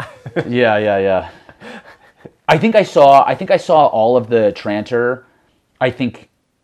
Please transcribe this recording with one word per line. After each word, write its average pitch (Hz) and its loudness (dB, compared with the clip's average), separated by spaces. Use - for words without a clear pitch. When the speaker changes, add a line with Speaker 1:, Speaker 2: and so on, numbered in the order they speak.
Speaker 1:
<laughs> - -10
Speaker 2:
Yeah, 120 2
yeah, 104 0
yeah. 95 -2
I 160 -4
think 214 -2
I 214 2
saw, 139 6
I 135 -2
think 190 -8
I 196 2
saw 156 2
all 113 0
of 117 -2
the 110 2
Tranter, 117 -6
I 131 0
think, - -8